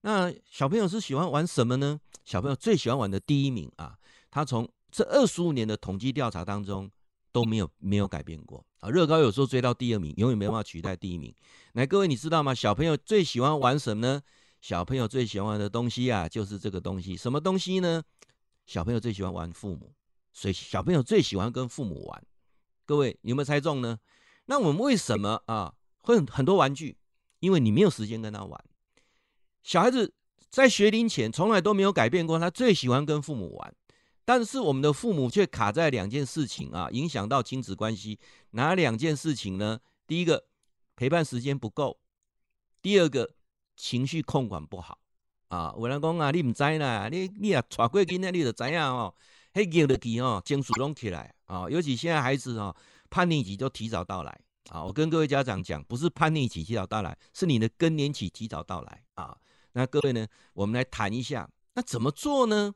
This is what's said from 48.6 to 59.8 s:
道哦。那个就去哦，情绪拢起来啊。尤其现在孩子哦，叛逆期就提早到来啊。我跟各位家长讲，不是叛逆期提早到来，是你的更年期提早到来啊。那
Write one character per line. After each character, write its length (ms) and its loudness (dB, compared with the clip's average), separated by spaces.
道 240 0
哦。 180 -6
那 120 2
个 220 4
就 100 4
去 220 -2
哦， 260 0
情 180 0
绪 100 -4
拢 220 -2
起 140 -8
来 260 -10
啊。 240 -8
尤 120 2
其 140 0
现 160 -2
在 100 2
孩 140 0
子 220 -6
哦， 180 -6
叛 200 2
逆 140 2
期 140 -6
就 100 -4
提 220 -8
早 140 -4
到 200 -8
来 180 -14
啊。 140 -10
我 100 -8
跟 160 0
各 100 2
位 80 2
家 160 2
长 180 -4
讲， 220 -6
不 140 -8
是 120 0
叛 240 2
逆 140 0
期 160 -6
提 120 -6
早 120 -2
到 140 -4
来， 160 -8
是 120 -2
你 140 4
的 80 2
更 180 2
年 180 -2
期 160 -6
提 180 -12
早 160 -10
到 180 -10
来 220 -20
啊。 200 -12
那 120 0